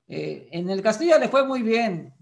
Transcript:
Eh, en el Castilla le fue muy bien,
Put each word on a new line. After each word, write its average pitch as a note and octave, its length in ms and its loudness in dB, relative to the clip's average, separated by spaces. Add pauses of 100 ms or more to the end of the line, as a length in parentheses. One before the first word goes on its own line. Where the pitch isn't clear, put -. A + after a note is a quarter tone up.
Eh, D3+ 440 -10
en F3 180 -6
el F#3+ 120 -4
Castilla D4 380 4
le B3 100 -2
fue C4+ 160 2
muy C4 180 -4
bien, A3 580 -2